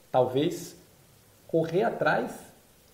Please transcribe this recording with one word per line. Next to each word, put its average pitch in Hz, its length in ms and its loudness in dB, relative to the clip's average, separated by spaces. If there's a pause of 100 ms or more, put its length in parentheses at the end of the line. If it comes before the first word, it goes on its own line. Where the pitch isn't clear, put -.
(120)
Talvez 131 640 0 (720)
correr 165 360 0
atrás 214 480 0 (600)